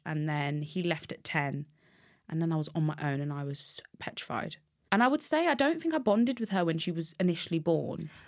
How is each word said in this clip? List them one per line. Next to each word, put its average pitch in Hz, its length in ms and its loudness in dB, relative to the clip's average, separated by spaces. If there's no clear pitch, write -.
And 156 240 -2
then 147 320 0
he 170 220 -4
left 170 280 0
at - 140 -12
ten. 143 400 -2
And 160 140 -2
then 165 100 2
I 160 40 2
was 151 180 0
on 156 140 2
my 156 160 0
own 143 180 0
and 147 100 -4
I 143 120 -4
was - 360 -8
petrified. - 560 -6
And 208 120 6
I 254 40 6
would 294 140 2
say 330 260 2
I 302 60 4
don't 294 260 2
think 320 140 -2
I 311 60 0
bonded 240 400 4
with 220 100 -2
her 185 160 2
when 165 140 2
she 180 120 -2
was 165 280 -4
initially 170 400 0
born. 160 500 0